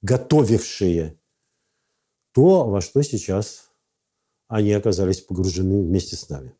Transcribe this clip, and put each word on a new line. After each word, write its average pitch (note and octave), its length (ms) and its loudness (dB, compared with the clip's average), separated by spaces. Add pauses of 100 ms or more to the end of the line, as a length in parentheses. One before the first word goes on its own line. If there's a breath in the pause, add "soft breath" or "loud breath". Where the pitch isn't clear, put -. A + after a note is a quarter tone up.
готовившие G2+ 1120 0 (1160)
то, E3 380 4
во G2+ 100 0
что - 220 -2
сейчас G#2+ 720 -4 (760)
они G#2+ 240 0
оказались G2 480 0
погружены F#2 640 -2
вместе F#2 340 -2
с - 140 -16
нами. C2 300 -14